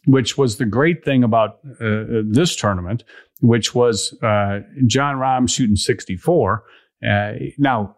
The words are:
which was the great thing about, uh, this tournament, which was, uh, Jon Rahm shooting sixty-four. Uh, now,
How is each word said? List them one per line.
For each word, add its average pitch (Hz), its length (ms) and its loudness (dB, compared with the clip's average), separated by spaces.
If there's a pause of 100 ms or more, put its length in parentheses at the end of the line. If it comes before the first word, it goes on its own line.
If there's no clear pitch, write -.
which 131 300 2
was 127 200 0
the 131 80 -2
great 139 400 0
thing 135 180 2
about, 110 360 0 (200)
uh, 110 460 -2
this 135 320 0
tournament, 95 480 -4 (340)
which 117 340 2
was, 120 400 0 (100)
uh, 101 360 0 (280)
Jon 139 280 0
Rahm 131 340 0
shooting 107 280 0
sixty-four. 110 880 -2 (400)
Uh, 104 280 -2 (260)
now, 135 380 0